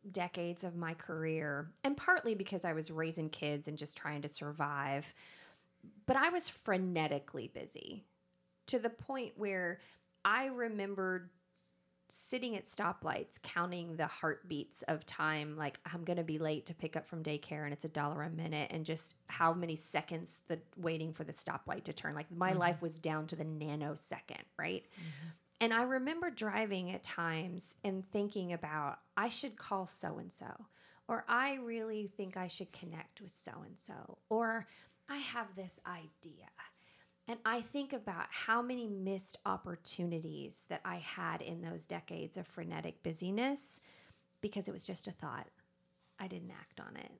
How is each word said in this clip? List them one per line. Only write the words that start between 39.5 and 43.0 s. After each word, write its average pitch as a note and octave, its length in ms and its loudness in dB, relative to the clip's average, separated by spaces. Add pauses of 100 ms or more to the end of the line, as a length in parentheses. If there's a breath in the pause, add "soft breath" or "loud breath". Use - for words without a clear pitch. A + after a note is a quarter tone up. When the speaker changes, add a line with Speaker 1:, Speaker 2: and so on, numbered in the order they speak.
Speaker 1:
that F3 160 -4
I F3+ 120 -2
had E3+ 460 -2
in E3+ 200 -4
those E3 240 -6
decades E3+ 500 -6
of F3 100 -6
frenetic E3 560 -6